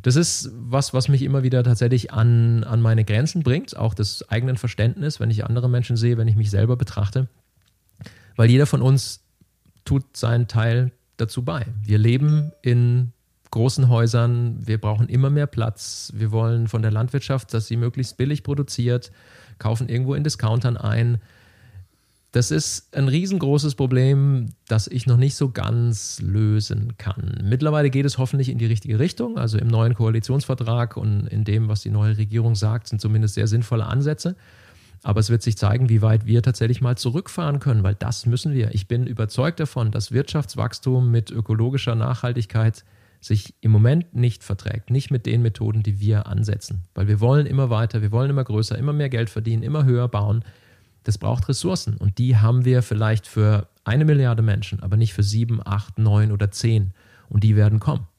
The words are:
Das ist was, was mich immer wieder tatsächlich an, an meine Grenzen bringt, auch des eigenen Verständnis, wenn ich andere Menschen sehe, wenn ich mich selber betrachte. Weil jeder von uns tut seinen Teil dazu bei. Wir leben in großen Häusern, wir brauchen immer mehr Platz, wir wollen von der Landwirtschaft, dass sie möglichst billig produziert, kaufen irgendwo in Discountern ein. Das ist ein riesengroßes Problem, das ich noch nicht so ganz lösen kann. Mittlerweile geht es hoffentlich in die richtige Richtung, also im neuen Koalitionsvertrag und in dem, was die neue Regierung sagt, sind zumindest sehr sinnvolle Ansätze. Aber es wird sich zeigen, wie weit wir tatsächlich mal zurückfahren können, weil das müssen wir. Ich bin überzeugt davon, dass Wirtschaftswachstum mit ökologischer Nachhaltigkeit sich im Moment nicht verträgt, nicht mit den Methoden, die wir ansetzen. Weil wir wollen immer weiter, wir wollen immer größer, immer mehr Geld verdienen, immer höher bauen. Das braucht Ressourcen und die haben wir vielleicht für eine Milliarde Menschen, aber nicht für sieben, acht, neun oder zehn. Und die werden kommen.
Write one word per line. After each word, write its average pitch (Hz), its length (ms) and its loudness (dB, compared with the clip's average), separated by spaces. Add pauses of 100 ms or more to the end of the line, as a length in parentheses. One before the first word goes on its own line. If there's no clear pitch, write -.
Das 127 120 2
ist 165 380 0
was, 120 400 -4
was 127 140 0
mich 139 160 2
immer 135 180 0
wieder 127 220 2
tatsächlich 120 480 2
an, 117 540 4
an 120 180 0
meine 113 200 4
Grenzen 131 380 0
bringt, 143 340 -2
auch 107 200 -2
des - 340 -6
eigenen 123 280 -2
Verständnis, 120 640 -2
wenn 113 120 0
ich 107 120 0
andere 120 260 -2
Menschen 123 280 0
sehe, 117 220 2
wenn 113 80 2
ich 107 80 4
mich 107 160 2
selber 110 240 2
betrachte. 120 540 -4 (1040)
Weil 117 160 6
jeder 139 160 6
von 131 160 0
uns 135 400 0 (640)
tut - 300 -2
seinen 117 320 0
Teil 117 440 2 (260)
dazu 113 260 -4
bei. 139 220 -4 (160)
Wir 104 160 2
leben 147 540 2 (100)
in 120 500 2 (380)
großen 127 400 2
Häusern, 117 760 2
wir 110 120 -2
brauchen 107 300 0
immer 135 220 2
mehr 147 160 0
Platz, - 680 -6
wir 107 180 -4
wollen 113 360 0
von 110 160 -4
der 110 80 0
Landwirtschaft, 127 640 -4
dass 113 100 -2
sie 117 120 -4
möglichst 120 400 -4
billig 143 260 -2
produziert, 123 680 -2 (460)
kaufen 113 320 -4
irgendwo 127 240 -2
in 143 100 -2
Discountern 120 540 -2
ein. 113 420 0 (1120)
Das 123 180 2
ist - 420 -4
ein 139 140 0
riesengroßes 147 680 0
Problem, 131 720 2 (180)
das 107 200 0
ich 127 200 -4
noch 120 80 4
nicht 135 200 2
so 135 160 -2
ganz 113 680 -2
lösen 107 760 -2
kann. - 480 -6
Mittlerweile 147 440 2
geht 135 160 0
es 135 120 -2
hoffentlich 127 320 0
in 123 80 -4
die 117 80 0
richtige 110 340 0
Richtung, 226 380 -2
also 110 200 -2
im 113 120 0
neuen 113 240 2
Koalitionsvertrag 117 1040 -2
und 104 300 -2
in 107 180 -2
dem, 107 240 0
was 107 100 -2
die 107 120 -6
neue 107 260 0
Regierung 110 380 0
sagt, 110 340 -2
sind 107 100 -4
zumindest 107 360 0
sehr 107 120 0
sinnvolle 113 380 0
Ansätze. 151 500 -2 (680)
Aber 107 200 0
es 104 80 0
wird 117 140 0
sich 110 120 0
zeigen, 120 320 2
wie 113 140 4
weit 110 240 2
wir 113 180 2
tatsächlich 120 380 0
mal 123 160 0
zurückfahren 143 640 -4
können, 113 240 0
weil 98 120 0
das - 300 -8
müssen 127 280 0
wir. 110 220 -2
Ich 98 140 -4
bin 123 180 -2
überzeugt 127 540 -4
davon, 120 300 -2
dass 107 200 -6
Wirtschaftswachstum 127 1000 -2
mit 113 220 0
ökologischer 113 640 -2
Nachhaltigkeit 117 880 -2 (380)
sich - 400 -4
im 110 100 2
Moment 127 420 4
nicht 120 300 -2
verträgt, 104 460 -8
nicht 135 200 -2
mit 123 160 -2
den 117 160 0
Methoden, 110 420 -2
die 101 180 -2
wir 104 260 0
ansetzen. 104 560 -4 (120)
Weil 101 120 0
wir 104 140 2
wollen 139 240 4
immer 135 240 0
weiter, 110 320 0
wir 104 100 0
wollen 127 180 0
immer 139 140 0
größer, 110 340 -2
immer 147 160 -2
mehr 147 160 -2
Geld 117 200 -2
verdienen, 113 340 -4
immer 143 220 0
höher 123 240 2
bauen. 104 340 0 (600)
Das 101 160 -2
braucht 120 280 -2
Ressourcen 139 500 -4
und 98 200 -2
die 123 200 2
haben 120 280 4
wir 127 160 4
vielleicht 110 460 -2
für 107 400 2 (160)
eine 135 220 2
Milliarde 131 360 2
Menschen, 104 400 -2
aber 101 160 0
nicht 110 160 2
für - 80 -2
sieben, 113 420 0
acht, 101 360 -6
neun 107 320 4
oder 101 180 0
zehn. 107 440 0 (360)
Und 104 140 2
die 107 120 4
werden 107 240 4
kommen. - 280 -2 (120)